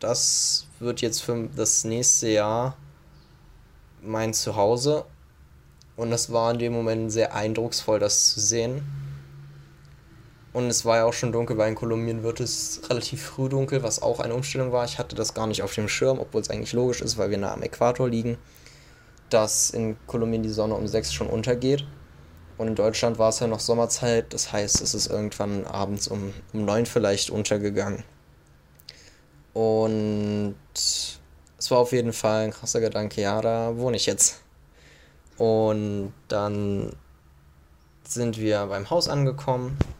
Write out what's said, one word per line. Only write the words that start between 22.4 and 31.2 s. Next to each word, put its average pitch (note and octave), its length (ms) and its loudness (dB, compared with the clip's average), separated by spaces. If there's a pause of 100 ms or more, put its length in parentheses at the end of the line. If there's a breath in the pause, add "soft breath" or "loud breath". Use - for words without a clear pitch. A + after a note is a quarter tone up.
Und A2+ 120 -4
in A2 80 -2
Deutschland A2 420 2
war A2 120 6
es - 100 -2
ja A#2+ 80 0
noch A2 100 0
Sommerzeit, A#2 760 2
das - 200 -4
heißt, G#2 280 0
es - 140 -2
ist G#2 140 0
irgendwann G#2 580 -2
abends G2+ 400 -4
um, G2 260 -6 (200)
um G#2+ 120 -2
neun G#2+ 220 2
vielleicht G2+ 440 2
untergegangen. G#2 720 -2 (1500 loud breath)
Und G#2+ 1040 2 (180)
es - 960 -6